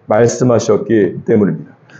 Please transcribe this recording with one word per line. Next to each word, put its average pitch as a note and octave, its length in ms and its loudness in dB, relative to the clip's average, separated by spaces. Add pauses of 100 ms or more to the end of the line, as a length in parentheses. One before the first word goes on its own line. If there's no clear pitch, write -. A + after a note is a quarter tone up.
말씀하셨기 A2 1200 0
때문입니다. F#2 500 -2 (240)